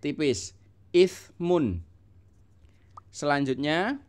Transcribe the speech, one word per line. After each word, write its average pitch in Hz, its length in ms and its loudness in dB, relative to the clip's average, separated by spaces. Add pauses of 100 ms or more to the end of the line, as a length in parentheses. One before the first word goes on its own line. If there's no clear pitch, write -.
tipis. 147 560 -2 (380)
Ismun. 175 880 2 (1300)
Selanjutnya 147 960 -2